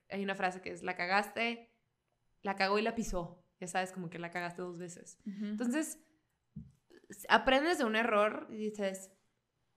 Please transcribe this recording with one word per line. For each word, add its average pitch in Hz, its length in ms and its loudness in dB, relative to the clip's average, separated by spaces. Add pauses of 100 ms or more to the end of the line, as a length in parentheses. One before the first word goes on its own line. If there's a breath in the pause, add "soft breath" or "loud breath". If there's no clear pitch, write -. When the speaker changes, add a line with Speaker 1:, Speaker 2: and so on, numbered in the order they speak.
(100)
Speaker 1:
hay 202 120 -4
una 196 120 -2
frase 185 260 -2
que 175 100 -8
es, 180 120 -10
"La 185 140 -4
cagaste, 208 760 0 (680)
la 196 140 -2
cagó 196 220 4
y 214 40 2
la 226 120 0
pisó". 185 500 -4 (160)
Ya 185 60 -8
sabes, 185 260 -2
como 180 180 -6
que 170 80 -12
la 170 120 -8
cagaste 175 320 -6
dos 175 160 -8
veces. 175 480 -12
Speaker 2:
Ujú. 202 200 -6
Speaker 1:
Entonces, 240 520 -2 (1080)
s-, - 200 -16
aprendes 269 500 6
de 277 60 2
un 220 120 2
error 220 540 4
y 220 60 -10
dices, 208 540 -4 (680)